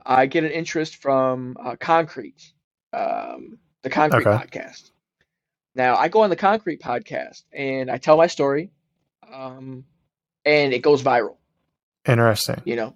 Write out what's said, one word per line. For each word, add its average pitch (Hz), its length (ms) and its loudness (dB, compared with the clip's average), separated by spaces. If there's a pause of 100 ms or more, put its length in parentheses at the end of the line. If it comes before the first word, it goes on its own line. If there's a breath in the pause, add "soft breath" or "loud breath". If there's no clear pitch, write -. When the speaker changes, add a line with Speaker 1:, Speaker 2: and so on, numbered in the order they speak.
Speaker 1:
I 131 200 4
get 156 180 -2
an 156 60 -4
interest 160 460 -6
from, 131 680 -2
uh, 123 140 -10
Concrete, - 760 -4 (400)
um, 58 640 -8 (240)
the - 80 -8
Concrete 147 360 2
Speaker 2:
Okay. 107 200 2
Speaker 1:
podcast. - 440 -16 (840)
Now, 127 220 2
I 139 120 2
go 220 140 4
on 208 80 4
the 165 60 0
Concrete 202 440 -2
podcast - 640 -8 (100)
and 131 380 -6
I 131 80 -4
tell 156 180 4
my 165 120 6
story, 147 420 -2 (600)
um, 131 520 -16 (600)
and 147 280 4
it 123 80 -2
goes 143 220 4
viral. 120 340 0 (720)
Speaker 2:
Interesting. 117 580 2
Speaker 1:
You 120 120 -4
know, 110 200 -6